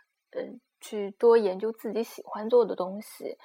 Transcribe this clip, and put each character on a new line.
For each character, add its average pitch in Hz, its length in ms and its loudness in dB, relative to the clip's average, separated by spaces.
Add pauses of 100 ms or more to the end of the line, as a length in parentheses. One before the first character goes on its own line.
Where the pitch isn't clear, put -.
(320)
呃， 170 100 -8 (380)
去 202 300 -8
多 233 260 6
研 190 220 2
究 220 120 -4
自 226 220 -10
己 220 100 -2
喜 - 220 -12
欢 214 260 -8
做 240 140 6
的 185 100 -4
东 190 260 -6
西， - 440 -14